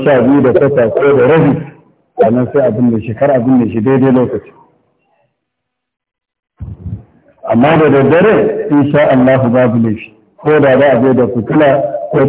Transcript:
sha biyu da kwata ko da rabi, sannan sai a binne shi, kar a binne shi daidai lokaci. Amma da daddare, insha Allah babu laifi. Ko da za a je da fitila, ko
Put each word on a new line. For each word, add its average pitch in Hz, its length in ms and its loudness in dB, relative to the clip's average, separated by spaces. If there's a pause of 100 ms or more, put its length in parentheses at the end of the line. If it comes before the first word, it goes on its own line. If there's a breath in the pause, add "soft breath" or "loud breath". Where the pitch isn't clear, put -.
sha 135 180 2
biyu 135 200 2
da 127 120 2
kwata 135 360 0
ko 139 280 0
da 123 100 2
rabi, 143 460 0 (460)
sannan 123 340 0
sai 139 140 0
a 117 40 -2
binne 117 300 -2
shi, 110 140 -10
kar 135 160 -2
a 135 80 0
binne 123 320 0
shi 113 100 -4
daidai 131 300 0
lokaci. 120 400 -2 (3000)
Amma 135 340 2
da 156 120 2
daddare, 170 840 0
insha 147 400 0
Allah 131 260 2 (120)
babu 120 300 0
laifi. 110 340 -4 (240)
Ko 151 220 0
da 131 200 2
za 143 120 2
a 123 100 0
je 131 120 2
da 127 140 0
fitila, 123 420 -2 (420)
ko 139 180 0